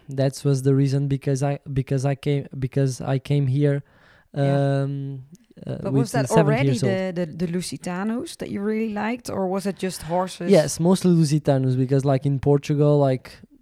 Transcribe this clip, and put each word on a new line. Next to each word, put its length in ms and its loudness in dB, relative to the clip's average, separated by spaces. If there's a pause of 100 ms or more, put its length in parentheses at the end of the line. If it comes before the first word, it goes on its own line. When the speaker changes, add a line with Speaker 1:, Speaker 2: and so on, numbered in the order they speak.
Speaker 1:
that 360 -2
was 180 2
the 120 4
reason 340 2
because 340 -2
I, 180 -2 (120)
because 320 -2
I 120 0
came, 300 -2 (120)
because 420 -2
I 180 -2
came 280 0
here, 360 0 (520)
Speaker 2:
Yeah. 480 0
Speaker 1:
um, 400 -8 (440)
uh, 160 -8
Speaker 2:
But 100 -4
Speaker 1:
with 80 2
Speaker 2:
was 120 -2
that 160 0
Speaker 1:
seven 180 4
Speaker 2:
already 220 2
Speaker 1:
years 140 0
old. 100 2
Speaker 2:
the, 200 -2 (140)
the, 200 -6
the 60 -4
Lusitanos 880 -6
that 120 -10
you 100 -6
really 320 -2
liked, 380 -6
or 160 -2
was 200 -2
it 120 -4
just 240 -6
horses? 480 -2
Speaker 1:
Yes, 300 4
mostly 320 4
Lusitanos, 640 2
because, 280 2
like, 220 2
in 140 0
Portugal, 580 2
like, 400 0 (240)